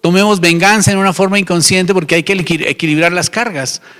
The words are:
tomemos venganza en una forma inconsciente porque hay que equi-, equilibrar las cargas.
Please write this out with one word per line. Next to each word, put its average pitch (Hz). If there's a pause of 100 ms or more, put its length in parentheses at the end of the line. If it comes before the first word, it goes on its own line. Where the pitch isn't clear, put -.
tomemos 196
venganza 190
en 196
una 190
forma 196
inconsciente 185
porque 165
hay 165
que 196
equi-, 170
equilibrar 160
las 180
cargas. 180 (180)